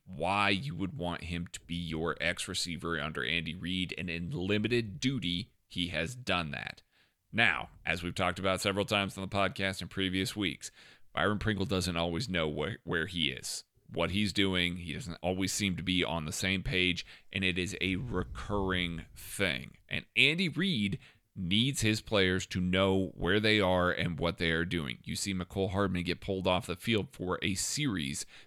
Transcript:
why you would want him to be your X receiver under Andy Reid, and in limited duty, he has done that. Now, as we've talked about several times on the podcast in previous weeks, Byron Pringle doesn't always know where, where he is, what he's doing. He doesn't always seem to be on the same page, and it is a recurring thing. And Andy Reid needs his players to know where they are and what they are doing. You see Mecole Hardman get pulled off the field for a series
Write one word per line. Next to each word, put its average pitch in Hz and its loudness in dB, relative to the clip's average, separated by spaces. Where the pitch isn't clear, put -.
why 98 0
you 101 0
would 87 -4
want 85 -4
him 87 -4
to - -12
be 87 -6
your 80 -2
X 85 -2
receiver 85 -4
under 73 -4
Andy 82 -2
Reid, 90 -2
and 90 -6
in 85 -4
limited 104 0
duty, 90 -2
he 87 -2
has 82 -2
done 90 -2
that. 52 -10
Now, 90 2
as 82 0
we've 87 -2
talked 90 2
about 95 2
several 101 2
times 98 0
on 98 -6
the 95 -4
podcast 95 0
in 90 -8
previous 95 0
weeks, 92 -2
Byron 101 2
Pringle 98 0
doesn't 92 0
always 85 0
know 82 0
where, 76 -2
where 82 0
he 85 -4
is, - -8
what 85 0
he's 101 2
doing. 90 2
He 87 -8
doesn't 78 -8
always 92 0
seem 98 2
to 80 -4
be 90 2
on 78 -2
the 78 -4
same 95 0
page, 90 0
and 95 -2
it 90 0
is 92 -2
a 92 0
recurring 92 -2
thing. 73 -4
And - -4
Andy 156 4
Reid 143 0
needs 104 2
his 107 4
players 95 4
to - -2
know 95 4
where 95 2
they 107 6
are 92 6
and 82 -2
what 85 0
they 85 2
are 82 2
doing. 80 -2
You - -6
see 98 -2
Mecole 95 0
Hardman 92 2
get 85 -2
pulled 95 -2
off 92 2
the 87 -2
field 104 0
for 90 -2
a 95 0
series 92 -2